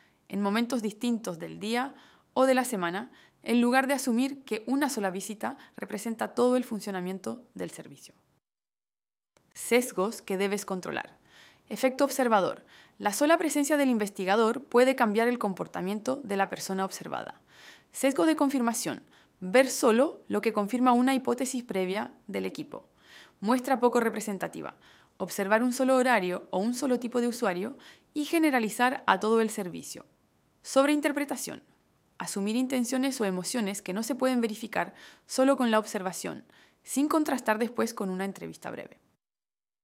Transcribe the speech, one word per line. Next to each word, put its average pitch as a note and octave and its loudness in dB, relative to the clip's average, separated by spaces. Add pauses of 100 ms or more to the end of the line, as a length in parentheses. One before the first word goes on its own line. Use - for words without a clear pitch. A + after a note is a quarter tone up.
(280)
en G3 -4
momentos A3+ 0
distintos G#3+ -2
del E3 -12
día A#3+ -4 (400)
o B3+ 4
de C4 6
la B3+ 2
semana, G3 -4 (320)
en A#3+ 4
lugar B3+ 4
de C#4+ 2
asumir C4 0
que G#3+ -6
una C#4 0
sola G3+ -2
visita G#3+ -8 (200)
representa G#3+ -6
todo B3 4
el B3+ 0
funcionamiento F#3+ -8 (100)
del F3 -8
servicio. - -20 (1400)
Sesgos A#3 0
que F#3+ -4
debes G3+ -2
controlar. - -8 (520)
Efecto C4 0
observador. A#3 2 (340)
La G3+ -2
sola D4 4
presencia D4 0
del C#4 4
investigador G#3+ 2
puede B3+ 6
cambiar A3+ 2
el B3 0
comportamiento G3+ -4
de G3+ -4
la F#3+ 0
persona F#3+ -4
observada. - -10 (520)
Sesgo C#4 2
de D#4+ 4
confirmación. A#3 0 (380)
Ver B3 4
solo C4 2
lo G3+ -2
que A3 0
confirma A#3+ 2
una B3 4
hipótesis B3+ -2
previa F#3+ -4 (140)
del G3 -6
equipo. - -10 (520)
Muestra B3 2
poco A#3+ 4
representativa. G3 -4 (400)
Observar G3+ 0
un B3 2
solo C4 2
horario A3+ 2
o F#3 -2
un A3+ -2
solo B3 0
tipo B3 -4
de A#3+ 2
usuario A3+ -4 (360)
y D4 -2
generalizar C4 2
a F#3+ 4
todo A3 4
el A3 2
servicio. E3+ -10 (560)
Sobreinterpretación. D4 0 (540)
Asumir G3+ -2
intenciones B3+ 0
o G#3+ 0
emociones G3 -2
que - -8
no G3+ -4
se B3 -4
pueden B3+ 2
verificar G#3+ -4 (340)
solo C4+ 4
con B3+ 2
la A3 4
observación, F#3 -6 (380)
sin C#4 0
contrastar D4 0
después A3+ -2
con G3 -4
una F#3 -4
entrevista F3 -10
breve. - -14 (840)